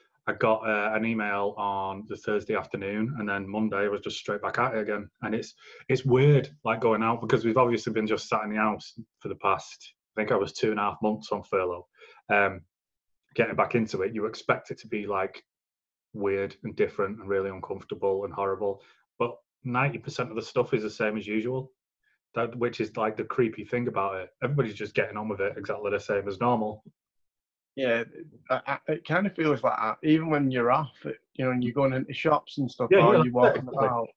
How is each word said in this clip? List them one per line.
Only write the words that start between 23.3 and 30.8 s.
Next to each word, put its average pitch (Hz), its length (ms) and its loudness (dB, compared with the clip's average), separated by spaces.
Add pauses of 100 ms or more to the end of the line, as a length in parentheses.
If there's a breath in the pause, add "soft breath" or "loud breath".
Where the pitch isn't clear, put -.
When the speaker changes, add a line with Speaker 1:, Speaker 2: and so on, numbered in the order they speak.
Speaker 1:
thing 120 240 -2
about 98 280 -2
it. 92 140 -10 (120)
Everybody's 127 320 0
just 104 200 -8
getting 104 220 0
on 107 120 -6
with 98 120 -4
it 98 160 -2
exactly 101 340 -4
the 101 100 0
same 101 280 -2
as 95 120 -6
normal. 110 420 0 (960)
Speaker 2:
Yeah, 117 280 0 (460)
I, 127 160 2
I, 139 120 -4 (100)
it 156 160 -2
kind 180 220 2
of 196 80 -2
feels 151 280 2
like 113 160 2
that, 110 240 -2
even 160 280 4
when 143 200 4
you're 123 220 4
off, 143 200 2 (120)